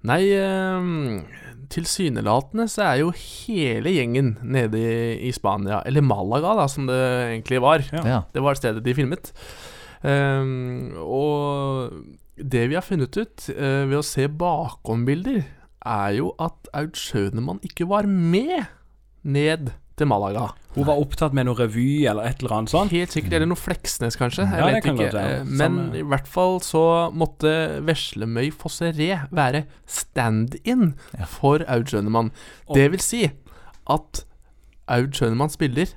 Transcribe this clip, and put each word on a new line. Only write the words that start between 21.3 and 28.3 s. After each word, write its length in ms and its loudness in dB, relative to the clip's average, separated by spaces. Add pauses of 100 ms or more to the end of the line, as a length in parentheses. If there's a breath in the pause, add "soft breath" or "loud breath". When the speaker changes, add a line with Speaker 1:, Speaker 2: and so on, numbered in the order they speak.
Speaker 2:
med 140 2
noe 100 0
revy 480 2
eller 220 0
et 160 -4
eller 100 -2
annet 160 -2
sånt. 240 2
Speaker 1:
Helt 160 0
sikkert, 240 -2
eller 160 4
noe 80 0
Fleksnes 640 -4
kanskje, 260 0
jeg 140 0
Speaker 2:
Ja, 80 4
Speaker 1:
vet 80 4
Speaker 2:
det 80 0
kan 120 2
Speaker 1:
ikke. 120 2
Speaker 2:
godt 100 -2
være. 220 -2
Speaker 1:
Eh, 60 -6
men 120 -2
Speaker 2:
Samme. 400 2
Speaker 1:
i 60 -4
hvert 240 0
fall 340 2
så 220 4 (280)
måtte 720 0
Veslemøy 720 0